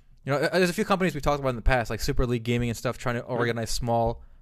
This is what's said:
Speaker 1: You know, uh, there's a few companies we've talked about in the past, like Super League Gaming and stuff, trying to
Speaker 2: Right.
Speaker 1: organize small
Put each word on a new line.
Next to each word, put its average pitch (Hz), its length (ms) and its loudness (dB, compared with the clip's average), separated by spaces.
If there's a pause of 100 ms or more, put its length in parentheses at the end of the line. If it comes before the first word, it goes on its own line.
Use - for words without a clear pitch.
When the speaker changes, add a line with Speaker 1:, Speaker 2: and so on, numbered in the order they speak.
(260)
Speaker 1:
You 135 80 -2
know, 143 60 0
uh, 160 180 0
there's 185 120 4
a 170 40 -4
few 208 120 0
companies 180 280 2
we've 143 100 -6
talked 143 160 2
about 135 100 0
in 127 60 -2
the 110 60 -8
past, 123 280 4
like 110 120 -4
Super 139 240 2
League 120 180 0
Gaming 120 260 0
and 113 80 -4
stuff, 120 200 -4
trying 120 180 -4
to 120 60 -4
Speaker 2:
Right. - 80 -14
Speaker 1:
organize 117 400 -2
small 117 520 0 (200)